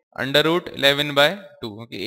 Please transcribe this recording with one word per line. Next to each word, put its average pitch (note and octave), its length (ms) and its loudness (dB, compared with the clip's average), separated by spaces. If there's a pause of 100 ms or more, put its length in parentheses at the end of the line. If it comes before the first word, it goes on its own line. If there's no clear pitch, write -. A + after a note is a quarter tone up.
(160)
under C#3 260 2
root E3+ 280 0
eleven C#3+ 440 0
by C#3+ 140 6
two, F#3 420 -8
क्योंकि A#2 260 -8 (100)